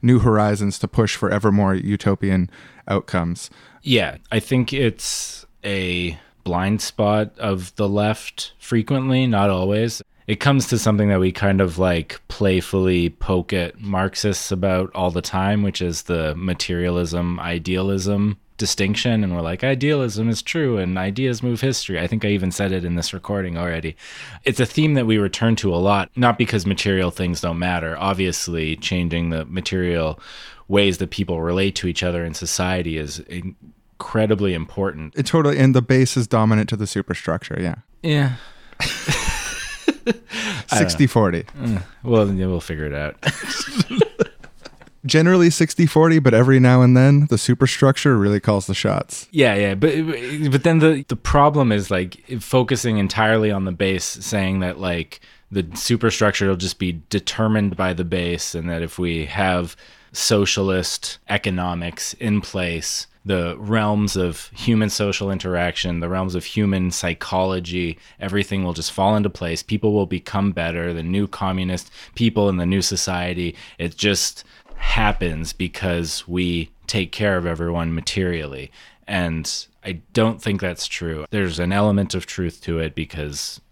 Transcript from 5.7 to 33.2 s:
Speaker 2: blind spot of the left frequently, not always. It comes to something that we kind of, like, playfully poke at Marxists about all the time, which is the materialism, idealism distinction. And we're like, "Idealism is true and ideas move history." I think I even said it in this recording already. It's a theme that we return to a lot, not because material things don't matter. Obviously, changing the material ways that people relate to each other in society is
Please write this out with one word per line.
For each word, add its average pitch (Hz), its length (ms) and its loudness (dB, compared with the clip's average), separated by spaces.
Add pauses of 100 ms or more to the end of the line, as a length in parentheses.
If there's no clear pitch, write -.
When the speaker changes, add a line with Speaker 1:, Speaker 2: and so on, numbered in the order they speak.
Speaker 2:
blind 92 360 0
spot 107 580 0
of 95 380 -4
the 101 140 0
left 104 680 -2
frequently, 131 680 0
not 101 240 2
always. 101 500 0 (260)
It 107 120 -2
comes 139 300 2
to 120 100 0
something 104 300 4
that 101 100 4
we 92 140 2
kind 98 280 2
of, 87 160 2
like, 87 520 0
playfully 92 840 2
poke - 420 -2
at 87 280 -4
Marxists 98 720 -2
about 92 420 0
all 92 160 0
the 87 100 -2
time, 101 440 0
which 95 180 -2
is 87 200 -4
the 80 340 -2
materialism, 87 1040 -2
idealism 95 960 -2 (200)
distinction. 104 680 0
And 92 100 -2
we're 87 60 -2
like, 85 240 -4
"Idealism 127 640 0
is 110 120 -2
true 135 380 -2
and 92 180 -2
ideas 110 460 -2
move 120 200 -2
history." 123 360 -2
I 85 80 -2
think 107 180 -2
I 107 40 2
even 95 240 0
said 98 180 -2
it 92 140 -2
in 87 100 -2
this 85 180 -4
recording 92 460 -6
already. 82 380 -6 (480)
It's 135 160 -2
a 123 60 2
theme 156 280 0
that 127 120 2
we 110 120 4
return 110 380 2
to 95 180 0
a 85 40 0
lot, 98 360 0
not 123 240 2
because 107 260 0
material 95 460 0
things 87 300 -4
don't 85 180 -4
matter. 85 400 -2
Obviously, 85 800 -2
changing 85 540 -2
the 80 160 -4
material 85 720 -2 (480)
ways 98 300 2
that 92 120 -4
people 87 320 -4
relate 92 340 0
to 92 120 -4
each 87 160 -4
other 87 200 -2
in 80 100 -8
society 90 640 -4
is 76 220 -8 (800)